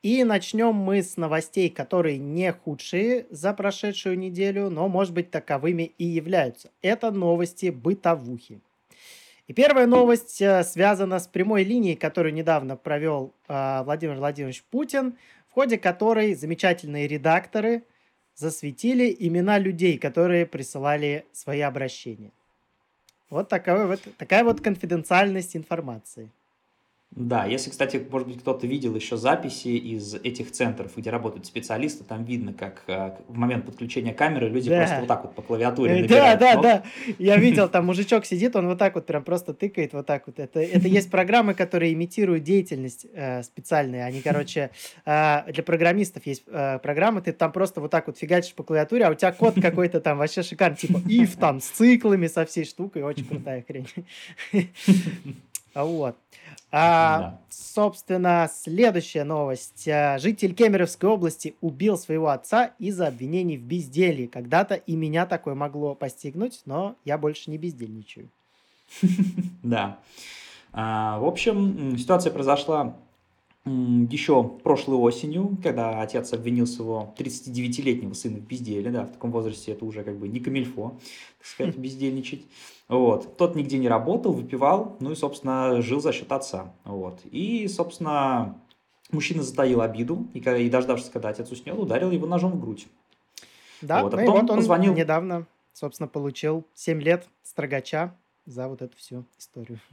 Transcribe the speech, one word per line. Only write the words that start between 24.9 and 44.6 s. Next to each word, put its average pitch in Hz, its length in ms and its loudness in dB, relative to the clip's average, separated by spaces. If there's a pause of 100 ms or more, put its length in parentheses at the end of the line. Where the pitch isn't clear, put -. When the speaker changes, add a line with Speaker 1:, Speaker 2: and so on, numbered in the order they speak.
Speaker 1:
информации. 127 760 -10 (840)
Speaker 2:
Да, 120 300 -2
если, 123 240 -4
кстати, 135 420 -2
может 127 160 -4
быть, 120 140 -14
кто-то 127 260 -2
видел 127 280 -2
еще 110 240 -6
записи 127 500 -2
из 113 460 -4
этих 120 360 -8
центров, 117 460 -4
где 113 140 -8
работают 113 340 -6
специалисты, 117 600 -6
там 113 200 -8
видно, 117 300 -6
как, - 320 -12
э, 95 240 -4 (180)
в 117 80 -12
момент 120 300 0
подключения 117 480 -6
камеры 147 340 0
люди 123 220 -2
Speaker 1:
Да. 175 80 4
Speaker 2:
просто 165 220 2
вот 123 80 -6
так 120 160 0
вот - 100 -14
по - 80 -14
клавиатуре 120 500 0
Speaker 1:
Э, 180 80 4
Speaker 2:
набирают 226 400 8
Speaker 1:
да, 247 140 10
да, - 60 6 (200)
Speaker 2:
кнопки. - 60 -18 (220)
Speaker 1:
да. 226 100 -6
Я 202 180 6
видел, 214 320 8
Speaker 2:
<laughs> - 0 -
Speaker 1:
там 175 160 2
мужичок 196 400 2
сидит, 220 320 0
он 180 100 2
вот 180 120 0
так 190 160 4
вот 165 100 -4
прям 147 200 -4
просто 175 280 -4
тыкает, 185 400 -4
вот 139 140 -8
так 143 200 -2
вот. 139 140 -16
Это, 147 200 -4
это 180 280 4
есть 190 220 4
Speaker 2:
<laughs> 190 60 0
Speaker 1:
программы, 202 360 4
которые 175 400 0
имитируют 170 520 0
деятельность, 151 680 -2
э, 127 300 -6
специальные. 127 640 -2
Они, 131 160 -8
короче, 147 480 -2 (340)